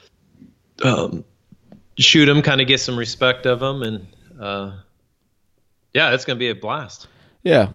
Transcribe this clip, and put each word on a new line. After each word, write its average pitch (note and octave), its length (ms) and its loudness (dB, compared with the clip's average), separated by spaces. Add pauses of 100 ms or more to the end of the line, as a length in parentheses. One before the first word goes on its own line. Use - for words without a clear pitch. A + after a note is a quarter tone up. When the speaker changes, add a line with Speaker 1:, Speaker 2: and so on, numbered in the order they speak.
(840)
Speaker 1:
um, F#2+ 400 -2 (720)
shoot D3+ 320 6
'em, D3 120 4
kinda C3+ 240 0
get C3 140 2
some B2 180 -6
respect B2 480 -2
of B2 180 0
'em, C3+ 180 -6
and, G#2+ 260 -8 (320)
uh, G2 320 -10 (1200)
yeah, C#3 200 2
it's - 120 -4
gonna B2+ 140 -6
be B2 100 -4
a G#2+ 60 -6
blast. A#2 520 -12 (360)
Speaker 2:
Yeah, C3 320 4